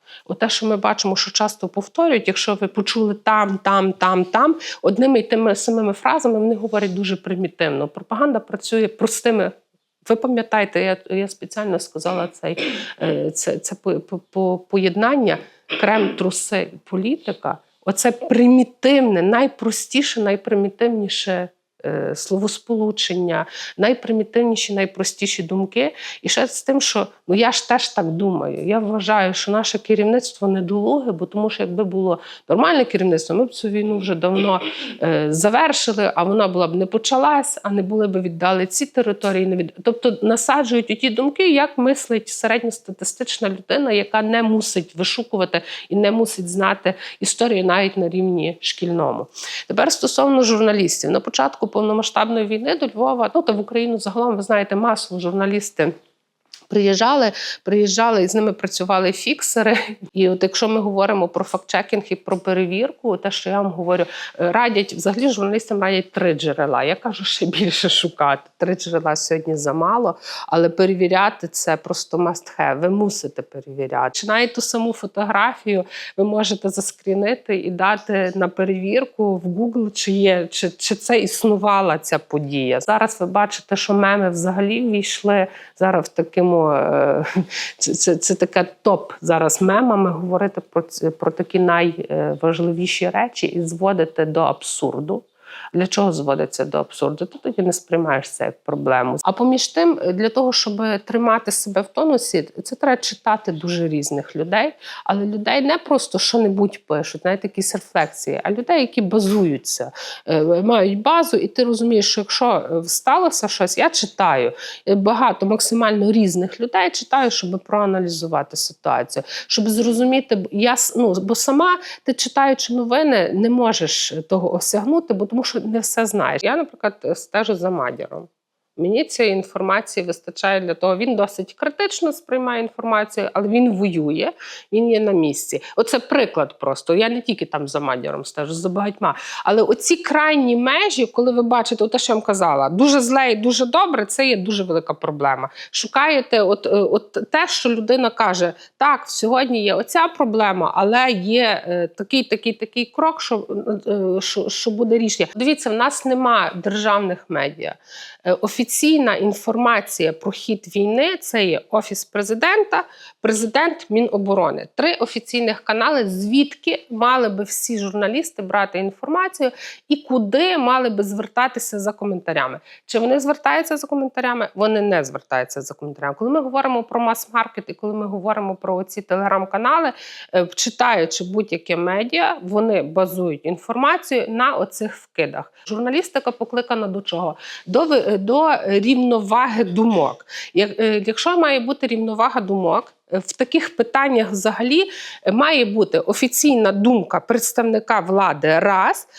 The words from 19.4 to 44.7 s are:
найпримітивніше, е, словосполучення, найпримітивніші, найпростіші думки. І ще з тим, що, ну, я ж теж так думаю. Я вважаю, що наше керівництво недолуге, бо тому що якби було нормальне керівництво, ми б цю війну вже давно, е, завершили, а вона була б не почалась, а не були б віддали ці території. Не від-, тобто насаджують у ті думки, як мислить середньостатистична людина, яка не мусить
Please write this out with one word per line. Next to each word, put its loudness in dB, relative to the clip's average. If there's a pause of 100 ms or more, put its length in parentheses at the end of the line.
найпримітивніше, 0 (380)
е, -4
словосполучення, -2 (320)
найпримітивніші, 0
найпростіші -4
думки. -2 (280)
І -4
ще 2
з -8
тим, 2
що, 0 (220)
ну, 4
я 4
ж -4
теж 2
так -2
думаю. -2
Я 2
вважаю, 0
що -4
наше 0
керівництво 2
недолуге, 0
бо -4
тому -2
що -4
якби -2
було 0 (300)
нормальне 4
керівництво, 0
ми 4
б -8
цю -6
війну -2
вже -2
давно, 2 (420)
е, 2
завершили, 2
а 4
вона 2
була 2
б -4
не 0
почалась, 2
а -4
не 0
були 0
б -2
віддали 0
ці -4
території. 0
Не 0
від-, -4
тобто 0
насаджують 2
у 2
ті 0
думки, 0
як 2
мислить 0
середньостатистична -4
людина, -2
яка 0
не 2
мусить 0